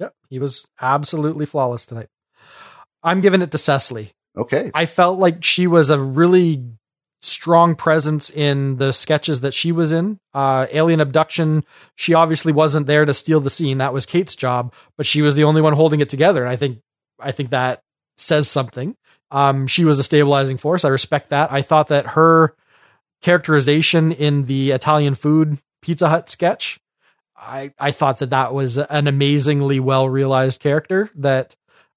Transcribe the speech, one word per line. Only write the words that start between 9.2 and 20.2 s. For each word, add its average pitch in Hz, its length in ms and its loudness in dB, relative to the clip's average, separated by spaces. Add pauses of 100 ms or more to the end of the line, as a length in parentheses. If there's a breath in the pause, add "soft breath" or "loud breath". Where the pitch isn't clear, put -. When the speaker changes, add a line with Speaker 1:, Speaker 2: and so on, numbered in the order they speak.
Speaker 1:
that 135 100 -4
she 170 200 -2
was 165 200 -2
in. 190 260 -4 (140)
Uh, 135 400 0
Alien 156 280 2
Abduction, 156 640 0 (300 soft breath)
she - 200 0
obviously 160 380 2
wasn't 147 340 2
there 151 180 4
to 147 80 2
steal 156 280 0
the 139 100 -2
scene. 135 280 0
That 131 140 -2
was 135 140 -6
Kate's - 280 -4
job, 123 380 -4 (240 soft breath)
but 151 100 -6
she - 140 0
was 147 140 2
the 151 100 2
only 156 160 4
one 151 140 4
holding 151 260 2
it 143 80 0
together. 147 340 2
And 123 80 -4
I 127 60 -2
think, 123 240 -4 (380)
I 139 140 -8
think 131 180 -10
that 127 320 -2 (340)
says 151 320 0
something. 131 480 -4 (340)
Um, 139 360 0
she 170 180 0
was 147 140 4
a 139 40 0
stabilizing 139 540 2